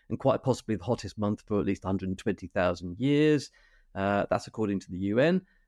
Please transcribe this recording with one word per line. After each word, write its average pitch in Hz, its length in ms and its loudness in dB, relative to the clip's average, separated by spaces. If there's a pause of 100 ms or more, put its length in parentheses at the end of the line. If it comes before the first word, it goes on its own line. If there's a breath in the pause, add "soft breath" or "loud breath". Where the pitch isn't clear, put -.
and 107 100 -4
quite - 240 2
possibly 117 320 -2
the 95 80 -6
hottest 113 340 -4
month 104 280 -2
for 101 140 0
at 73 60 0
least - 180 -2
a 92 40 -10
hundred 95 300 -2
twenty 95 300 -4
thousand 90 520 -2
years. 143 500 2 (460 soft breath)
Uh, 101 340 2
that's - 180 -2
according 101 320 -2
to - 120 -12
the 90 80 -6
U 101 200 0
N. 175 220 4 (260 soft breath)